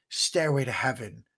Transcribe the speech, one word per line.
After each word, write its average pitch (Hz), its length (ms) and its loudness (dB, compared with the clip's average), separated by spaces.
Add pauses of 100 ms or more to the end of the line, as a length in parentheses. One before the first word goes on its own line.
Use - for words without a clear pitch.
Stairway 151 560 2
to 123 60 -2
Heaven, 110 520 -4 (140)